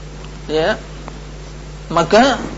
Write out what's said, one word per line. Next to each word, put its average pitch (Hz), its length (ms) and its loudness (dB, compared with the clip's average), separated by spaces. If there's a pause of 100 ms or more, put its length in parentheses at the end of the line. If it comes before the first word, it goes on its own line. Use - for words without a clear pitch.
(480)
ya, 160 320 2 (1120)
maka 202 480 6 (180)